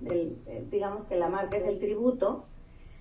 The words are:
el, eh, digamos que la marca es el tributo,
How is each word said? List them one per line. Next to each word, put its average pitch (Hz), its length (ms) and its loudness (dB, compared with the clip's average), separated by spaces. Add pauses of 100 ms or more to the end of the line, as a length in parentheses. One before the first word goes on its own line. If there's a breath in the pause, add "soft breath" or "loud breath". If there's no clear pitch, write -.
el, 170 260 0 (120)
eh, - 240 -8
digamos 202 340 0
que 190 100 -2
la 170 140 4
marca 190 280 0
es - 100 0
el 202 120 2
tributo, 220 680 2 (560)